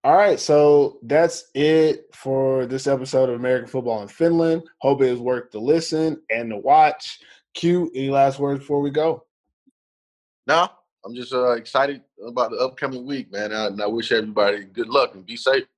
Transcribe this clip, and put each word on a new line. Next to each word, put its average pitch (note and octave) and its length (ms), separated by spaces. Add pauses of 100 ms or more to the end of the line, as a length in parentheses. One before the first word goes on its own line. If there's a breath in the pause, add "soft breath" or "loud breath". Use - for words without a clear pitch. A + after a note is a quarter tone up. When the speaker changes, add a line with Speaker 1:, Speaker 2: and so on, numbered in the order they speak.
Speaker 1:
All D3 120
right, G3 240
so D3 640
that's D#3 500
it D#3 520 (100)
for C3+ 500
this C3 220
episode C3 420
of A#2+ 60
American B2+ 320
Football A#2+ 340
in G2+ 60
Finland. E3 560 (160)
Hope C#3 240
it B2+ 80
was B2 80
worth A#2+ 320
the G#2+ 80
listen D#3+ 600 (120)
and A#2 200
the G#2 60
watch. D3 640 (340 soft breath)
Q, F3 400
any C3+ 160
last C#3 300
words C#3 220
before C#3+ 200
we C#3+ 80
go? D#3+ 360 (1200)
Speaker 2:
No, E3+ 200 (380)
I'm A2 80
just, B2 200
uh, B2 180
excited C3+ 500 (240)
about A#2+ 240
the A2+ 80
upcoming B2+ 480
week, C3+ 260
man. G#2 220
I, A2 140
and G2+ 140
I G#2 40
wish A2+ 260
everybody G#2 540
good A2+ 240
luck B2+ 240
and F#2 100
be G#2+ 120
safe. C3 300 (120)